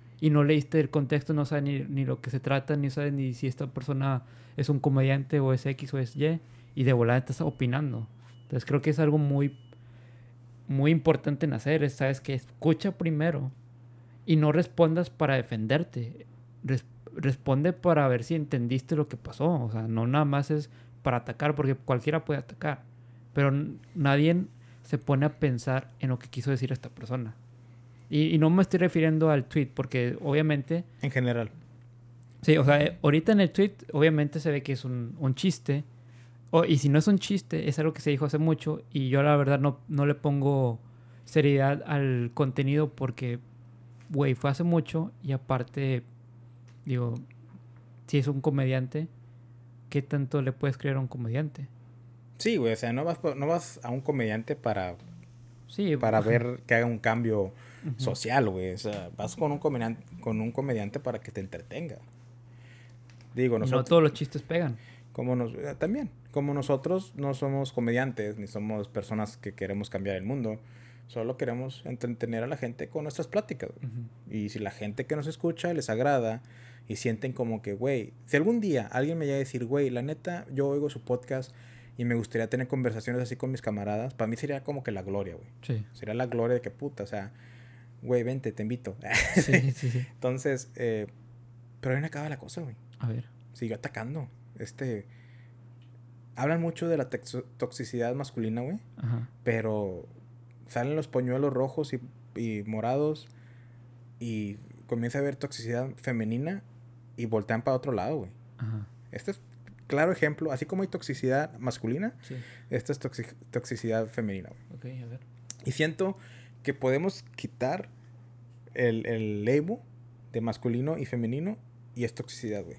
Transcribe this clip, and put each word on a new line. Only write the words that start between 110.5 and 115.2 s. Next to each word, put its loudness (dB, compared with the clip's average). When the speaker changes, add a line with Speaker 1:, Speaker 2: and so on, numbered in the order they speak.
Speaker 2:
así -4
como -2
hay -2
toxicidad -2
masculina, -4
Speaker 1:
Sí. -12
Speaker 2:
esta -2
es -8
toxi-, -10
toxicidad -2
femenina, -6
güey. -16
Speaker 1:
Ok, -10
a -14
ver. -14